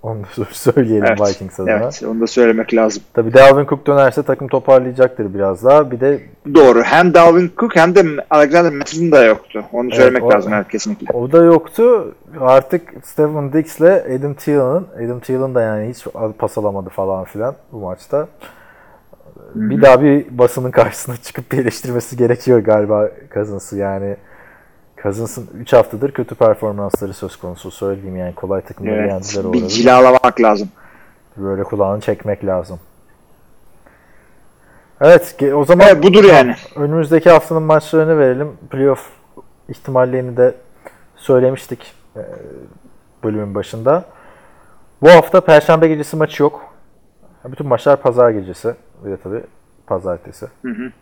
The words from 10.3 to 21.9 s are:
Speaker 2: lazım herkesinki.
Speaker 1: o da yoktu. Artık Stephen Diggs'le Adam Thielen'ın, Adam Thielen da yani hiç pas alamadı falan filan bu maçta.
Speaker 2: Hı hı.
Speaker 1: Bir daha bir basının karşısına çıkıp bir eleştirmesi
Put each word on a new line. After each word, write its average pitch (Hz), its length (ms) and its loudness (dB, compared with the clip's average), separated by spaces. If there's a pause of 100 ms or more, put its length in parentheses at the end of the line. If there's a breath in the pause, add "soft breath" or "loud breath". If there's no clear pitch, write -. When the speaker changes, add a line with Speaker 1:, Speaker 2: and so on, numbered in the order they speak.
Speaker 2:
lazım 101 220 0
herkesinki. 104 600 -6
Speaker 1:
o 120 200 -4
da 170 120 6
yoktu. 170 720 2 (260)
Artık 135 420 2 (220)
Stephen 151 480 -4
Diggs'le 156 280 -4 (380)
Adam 139 160 -8
Thielen'ın, 147 520 -2 (200)
Adam 120 140 -8
Thielen 131 340 -6
da 120 80 0
yani 110 280 -6
hiç - 140 -18 (340)
pas - 200 -6
alamadı 98 300 -6
falan 95 360 -6
filan 117 300 -10 (180)
bu 123 60 -18
maçta. 95 400 -8
Speaker 2:
Hı 151 60 -6 (1300 soft breath)
hı. 107 160 -6
Speaker 1:
Bir 139 120 0
daha 131 200 8
bir 143 280 2
basının 123 400 0
karşısına 117 460 -2
çıkıp - 360 -14
bir 131 60 -4
eleştirmesi 123 580 -6